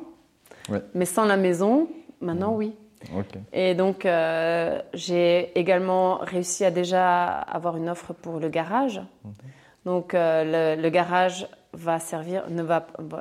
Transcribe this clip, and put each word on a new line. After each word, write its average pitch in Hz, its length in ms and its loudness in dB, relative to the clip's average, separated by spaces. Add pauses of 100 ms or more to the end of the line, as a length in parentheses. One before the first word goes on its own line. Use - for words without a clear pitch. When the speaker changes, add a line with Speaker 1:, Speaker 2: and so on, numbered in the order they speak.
(720)
Speaker 1:
Ouais. 104 100 -2 (140)
Speaker 2:
Mais 180 100 0
sans 214 220 0
la 202 100 4
maison, 196 500 2 (360)
maintenant, 180 300 -2
Speaker 1:
Mhm. 220 40 -2
Speaker 2:
oui. 214 160 -4 (420)
Speaker 1:
Ok. 95 240 -8 (140)
Speaker 2:
Et 185 220 2
donc, 190 320 0
euh, 165 760 0 (140)
j'ai 175 600 2
également 185 600 2
réussi 180 480 -4
à 185 60 6
déjà 180 560 2 (120)
avoir 165 380 -4
une 165 140 -4
offre 170 240 -10
pour 165 260 -10
le 160 80 -4
garage. 190 520 -2 (240)
Speaker 1:
Mhm. 104 80 -14 (520)
Speaker 2:
Donc, 180 300 -2
euh, 160 600 2
le, 160 60 -4
le 165 60 4
garage 180 580 2 (280)
va 165 260 -2
servir, 170 480 -6
ne 170 140 -4
va, 165 240 0 (340)